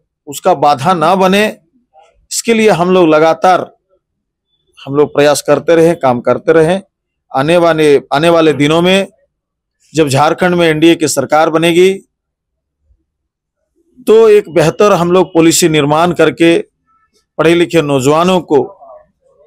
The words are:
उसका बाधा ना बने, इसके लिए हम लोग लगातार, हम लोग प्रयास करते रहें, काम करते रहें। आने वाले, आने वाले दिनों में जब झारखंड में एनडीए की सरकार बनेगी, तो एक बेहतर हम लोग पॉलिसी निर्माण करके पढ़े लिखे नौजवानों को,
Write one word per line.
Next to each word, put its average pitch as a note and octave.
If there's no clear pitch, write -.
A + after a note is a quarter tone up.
उसका E3
बाधा D3
ना E3
बने, G3
इसके -
लिए A3
हम F3
लोग F#3
लगातार, D#3+
हम C#3
लोग D3
प्रयास C#3+
करते D#3+
रहें, E3
काम B2
करते B2
रहें। E3
आने D3
वाले, D#3
आने D#3
वाले D#3+
दिनों D3
में F#3+
जब D3+
झारखंड D#3+
में F3
एनडीए D#3+
की D#3+
सरकार D3+
बनेगी, E3+
तो A3
एक G#3
बेहतर E3
हम F3
लोग F3+
पॉलिसी E3
निर्माण D#3
करके E3
पढ़े D#3+
लिखे E3
नौजवानों D3+
को, D3